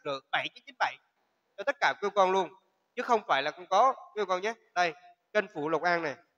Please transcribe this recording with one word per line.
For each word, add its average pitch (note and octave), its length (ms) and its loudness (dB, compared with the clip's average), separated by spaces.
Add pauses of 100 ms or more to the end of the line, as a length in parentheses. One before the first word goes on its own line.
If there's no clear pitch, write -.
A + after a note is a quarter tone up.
rỡ C#3 160 -6 (120)
bảy D#3+ 240 -2
chín - 100 -20
chín C4+ 140 -20
bảy C3+ 180 -2 (600)
cho G3+ 60 -10
tất - 160 -2
cả D3 220 2
quý G3+ 80 -2
bà F#3+ 60 -6
con F#3 160 4
luôn, F#3+ 180 0 (460)
chứ A#3+ 60 -6
không A#3 260 0
phải C#3 160 2
là D3+ 80 -2
không F3+ 140 -16
có A#3+ 280 4 (220)
quý G#3 60 -2
bà G3+ 40 -2
con F3+ 160 -2
nhé. A3 120 -4 (200)
Đây, F3 200 0 (400)
kênh G#3 200 2
phụ D3+ 160 -4
Lộc D#3+ 120 0
An E3+ 220 2
này, C#3 120 -4 (220)